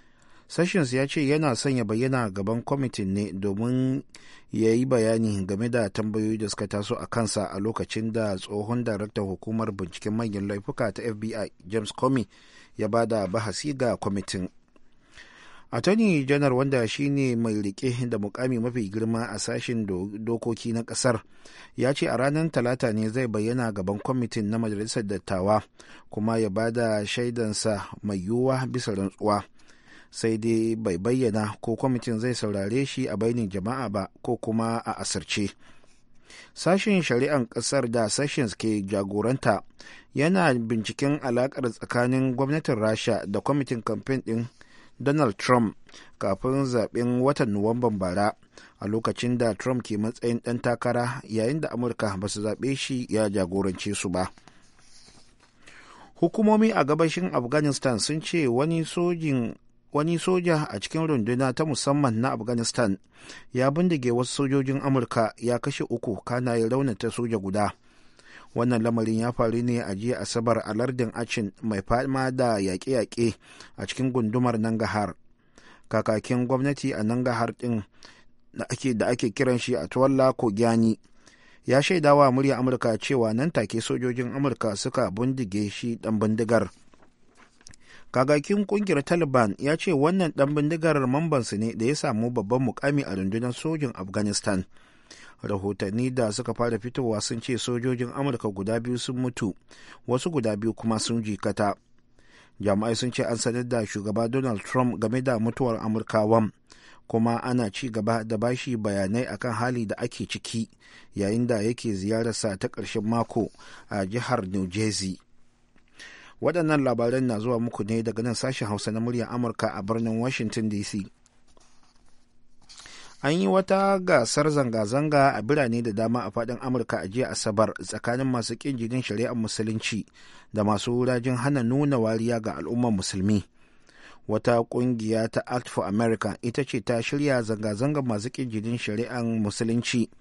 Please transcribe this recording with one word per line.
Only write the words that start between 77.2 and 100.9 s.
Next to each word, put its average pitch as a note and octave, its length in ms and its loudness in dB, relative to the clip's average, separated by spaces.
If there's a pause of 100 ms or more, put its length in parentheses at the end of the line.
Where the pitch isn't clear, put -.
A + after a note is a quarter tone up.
ɗin A#2 240 -2 (720)
da - 160 -8
ake, C3 240 0
da G2+ 120 2
ake B2 280 2
kiran B2+ 240 2
shi B2 180 -2
Atwalla C3 560 4
Kogyani A2+ 640 4 (680)
ya C3 160 6
shaida D3+ 320 6
wa C#3+ 160 8
Murya C3+ 280 4
Amurka B2 400 2
cewa A2+ 360 2
nan C3+ 160 0
take A2+ 300 0
sojojin B2 560 -2
Amurka A#2+ 400 0
suka A#2+ 340 -2
bindige G#2+ 600 -2
shi A#2 260 -4
ɗan A2 240 -2
bindigar. G#2+ 500 2 (1400)
Kakakin D3 540 2
ƙungiyar F#3+ 360 2
Taliban C3 560 2
ya D3 180 0
ce F#3+ 160 -2
wannan E3 380 4
ɗan C#3 240 2
bindigar D3+ 540 2
mambansu C#3 500 0
ne A2 160 -2
da A2 120 0
ya C#3+ 100 2
samu A#2+ 340 0
babban A#2+ 320 2
mukami C#3 400 0
a G2 140 -6
rundunar A2 360 0
sojin D3+ 460 -2
Afghanistan. G2 640 -2 (800)
Rahotanni G2+ 680 -2
da B2 220 0
suka A#2 220 -4
fara A#2+ 240 0
fitowa A#2 420 -2
sun A#2 220 -4
ce B2 160 -2
sojojin B2 580 -2
Amurka C3+ 320 -2
guda G2+ 320 -2
biyu B2 180 -4
sun B2+ 220 -6
mutu, B2+ 340 -2 (540)
wasu B2+ 220 0
guda A2+ 260 0
biyu G#2+ 160 0
kuma A2 260 -2